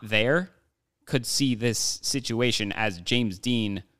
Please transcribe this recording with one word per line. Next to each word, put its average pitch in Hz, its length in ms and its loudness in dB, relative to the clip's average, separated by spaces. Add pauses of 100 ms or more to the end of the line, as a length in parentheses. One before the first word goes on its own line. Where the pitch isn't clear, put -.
there 120 480 2 (540)
could 127 200 0
see 131 300 2
this 113 480 -2
situation 117 680 0
as 98 280 -2
James 107 380 0
Dean 107 420 0 (180)